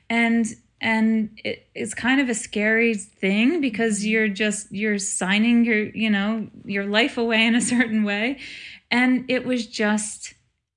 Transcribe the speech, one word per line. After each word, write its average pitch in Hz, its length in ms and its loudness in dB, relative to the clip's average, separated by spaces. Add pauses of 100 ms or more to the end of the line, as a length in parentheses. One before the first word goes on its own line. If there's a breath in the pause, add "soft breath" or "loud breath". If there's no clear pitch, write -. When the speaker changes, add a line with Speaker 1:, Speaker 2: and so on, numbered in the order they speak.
(100)
Speaker 1:
and, 233 360 2 (340)
and 220 500 2 (140)
it, - 320 -8
it's 226 180 -6
kind 262 260 2
of 269 80 0
a 240 60 -2
scary 220 600 0
thing 214 680 0
because 226 400 0
Speaker 2:
Mm-hmm. 208 80 -2
Speaker 1:
you're 220 200 2
just, 208 440 -4
you're 208 260 -2
signing 214 680 2
your, 214 260 2
you 220 200 -2
know, 208 380 0 (160)
your 202 220 -4
life 220 300 0
away 226 300 2
in 226 80 4
a 240 60 2
certain 226 420 0
way. 214 360 -2 (520 loud breath)
And 247 380 2
it 254 180 0
was 247 220 -2
just - 680 -4 (420)